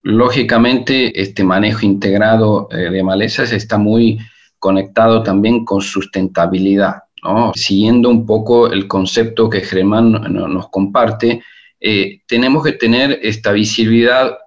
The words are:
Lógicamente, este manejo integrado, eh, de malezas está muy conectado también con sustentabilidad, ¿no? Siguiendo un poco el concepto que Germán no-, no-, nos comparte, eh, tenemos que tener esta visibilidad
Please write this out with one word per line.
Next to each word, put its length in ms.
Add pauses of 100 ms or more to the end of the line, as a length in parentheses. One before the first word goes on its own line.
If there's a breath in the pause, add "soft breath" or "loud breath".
Lógicamente, 1160
este 220
manejo 420
integrado, 840
eh, 180
de 140
malezas 500
está 240
muy 420 (400 loud breath)
conectado 640
también 400
con 180
sustentabilidad, 1200 (200)
¿no? 320
Siguiendo 540
un 160
poco 420
el 200
concepto 600
que 120
Germán 500
no-, 160
no-, 220
nos 200
comparte, 720 (380 loud breath)
eh, 480
tenemos 380
que 80
tener 480
esta 320
visibilidad 920